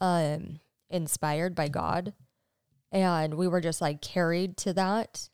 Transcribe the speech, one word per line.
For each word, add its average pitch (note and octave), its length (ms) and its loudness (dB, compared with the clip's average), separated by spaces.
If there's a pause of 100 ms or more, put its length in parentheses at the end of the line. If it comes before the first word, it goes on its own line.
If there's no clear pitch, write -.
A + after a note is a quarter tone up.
um, D#3 580 0 (300)
inspired E3 680 -2
by D#3 120 0
God, F3+ 460 -2 (800)
and E3+ 440 2
we F3+ 120 2
were F3 140 2
just, D#3+ 200 -2
like, D3+ 200 0
carried F3+ 560 0
to F#3+ 160 -2
that, F#3+ 600 -2